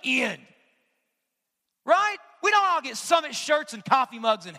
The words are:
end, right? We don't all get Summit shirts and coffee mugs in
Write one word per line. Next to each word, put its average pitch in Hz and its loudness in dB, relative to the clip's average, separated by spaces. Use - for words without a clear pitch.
end, 240 -4
right? 392 2
We 415 4
don't 415 4
all 339 0
get 247 -10
Summit 311 0
shirts 302 -2
and 208 -14
coffee 254 0
mugs 214 -2
in 170 -18